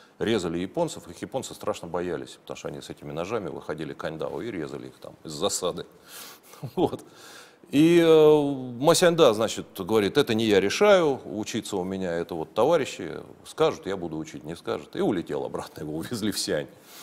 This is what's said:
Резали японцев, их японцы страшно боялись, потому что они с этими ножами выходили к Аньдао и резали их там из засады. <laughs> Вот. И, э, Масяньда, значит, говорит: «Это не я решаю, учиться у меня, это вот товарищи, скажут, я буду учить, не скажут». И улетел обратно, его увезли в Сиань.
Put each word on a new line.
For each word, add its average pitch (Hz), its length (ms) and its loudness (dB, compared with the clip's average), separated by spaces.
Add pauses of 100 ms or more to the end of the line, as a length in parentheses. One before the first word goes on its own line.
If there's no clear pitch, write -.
(200)
Резали 87 380 -2
японцев, 98 500 -6
их 87 120 -18
японцы - 320 -8
страшно - 360 -8
боялись, 82 540 -6
потому - 140 -12
что - 120 -12
они 71 120 -10
с - 100 -14
этими 73 200 -14
ножами 90 380 -6
выходили 73 440 -10
к - 120 -12
Аньдао 76 360 -8
и 113 120 -10
резали 69 340 -10
их 64 140 -20
там - 140 -18 (100)
из 80 80 -14
засады. 87 520 -4 (760)
<laughs> - 140 -10
Вот. - 280 0 (680)
И, 165 280 6
э, 156 420 8 (380)
Масяньда, 156 540 6
значит, 104 340 -2 (120)
говорит: 98 400 2
«Это 127 160 2
не 113 100 0
я 104 160 6
решаю, 165 640 4
учиться 104 520 -8
у 90 60 -2
меня, 92 300 -4
это 85 220 -4
вот 80 180 -8
товарищи, 120 640 0 (320)
скажут, - 400 -2
я 98 100 -2
буду 87 220 -8
учить, - 260 -12
не 80 100 -12
скажут». 98 400 -10
И - 60 -4
улетел 80 440 -2
обратно, - 360 -10
его 78 160 -8
увезли 107 340 -4
в - 80 -6
Сиань. 78 300 -4 (340)